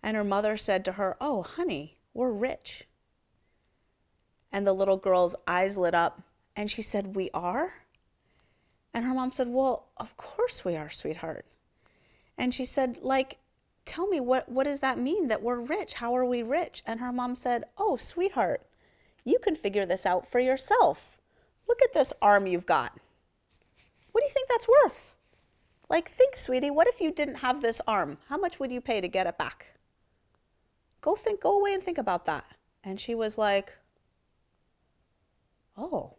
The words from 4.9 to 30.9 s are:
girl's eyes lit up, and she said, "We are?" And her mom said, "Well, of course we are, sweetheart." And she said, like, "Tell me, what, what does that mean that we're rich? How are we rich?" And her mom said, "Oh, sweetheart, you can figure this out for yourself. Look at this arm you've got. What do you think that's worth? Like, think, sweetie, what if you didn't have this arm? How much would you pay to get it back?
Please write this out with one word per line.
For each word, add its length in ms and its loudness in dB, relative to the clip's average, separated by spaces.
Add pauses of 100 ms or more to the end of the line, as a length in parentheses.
girl's 360 4 (120)
eyes 320 0
lit 160 2
up, 260 2 (340)
and 160 -4
she 120 -6
said, 340 -4
"We 160 -4
are?" 400 -2 (1200)
And 120 -4
her 100 -2
mom 180 -2
said, 160 -2
"Well, 480 0
of 200 -14
course 480 -4
we 120 -2
are, 140 -8
sweetheart." 560 -8 (920)
And 180 -2
she 100 -4
said, 380 -2
like, 360 0 (460)
"Tell 220 -6
me, 140 0
what, 280 0
what 160 0
does 160 -2
that 180 0
mean 300 0
that 140 0
we're 180 -2
rich? 340 -6
How 200 -2
are 100 2
we 180 0
rich?" 440 -4
And 140 -6
her 120 -6
mom 240 -4
said, 280 -2 (140)
"Oh, 180 0
sweetheart, 720 -2 (580)
you 140 4
can 180 0
figure 300 -2
this 180 -2
out 220 2
for 140 0
yourself. 800 2 (480)
Look 160 2
at 120 2
this 260 4
arm 260 6
you've 200 0
got. 320 2 (1120)
What 100 2
do 60 0
you 60 -4
think 160 -2
that's 200 0
worth? 460 6 (760)
Like, 220 0
think, 260 4
sweetie, 340 -2
what 160 4
if 140 0
you 120 0
didn't 240 -4
have 260 -2
this 240 0
arm? 320 -2 (100)
How 80 -6
much 240 -4
would 100 -4
you 100 -6
pay 200 -2
to 80 -4
get 180 0
it 120 -6
back? 400 -8 (1200)